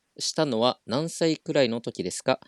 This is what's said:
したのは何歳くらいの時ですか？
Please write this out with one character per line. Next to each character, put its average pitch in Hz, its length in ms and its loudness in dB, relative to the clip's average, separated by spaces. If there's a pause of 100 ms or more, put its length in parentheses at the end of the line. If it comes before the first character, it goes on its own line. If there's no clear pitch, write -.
(180)
し - 140 -4
た 160 120 0
の 117 160 0
は 123 240 2
何 147 240 -2
歳 165 300 0
く - 140 -8
ら 147 100 4
い 120 60 4
の 117 120 -4
時 - 220 -8
で 87 80 -4
す - 120 -8
か？ - 260 0